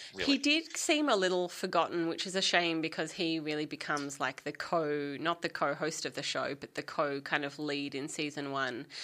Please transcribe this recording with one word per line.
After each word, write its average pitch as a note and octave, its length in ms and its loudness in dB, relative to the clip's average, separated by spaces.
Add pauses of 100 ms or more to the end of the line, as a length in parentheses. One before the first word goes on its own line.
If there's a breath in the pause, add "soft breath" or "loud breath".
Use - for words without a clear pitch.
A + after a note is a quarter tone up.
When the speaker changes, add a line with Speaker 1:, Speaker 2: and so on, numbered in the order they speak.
(120)
Speaker 1:
really. C4+ 200 2
Speaker 2:
He C4 60 4
did D4+ 380 0
seem D4+ 320 2
a A#3+ 60 6
little F#3 340 4
forgotten, E3+ 600 0
which - 180 -2
is F#3 80 -6
a F#3+ 80 2
shame E3+ 380 4
because D#3 320 -2
he E3 260 0
really D3+ 280 -2
becomes, D3 520 -4
like, C3 240 -2
the D3 80 -2
co-, D3 680 0
not E3 220 0
the E3+ 60 -2
co-host D3+ 560 0
of C3+ 100 -4
the C#3+ 100 -4
show, C3 340 -2
but - 160 -12
the D3 80 -4
co-, C#3+ 380 0
kind D3 240 0
of C#3+ 160 -6
lead C#3+ 340 -2
in C#3 140 -4
season C#3+ 420 -4
one. C3+ 360 -2 (180 loud breath)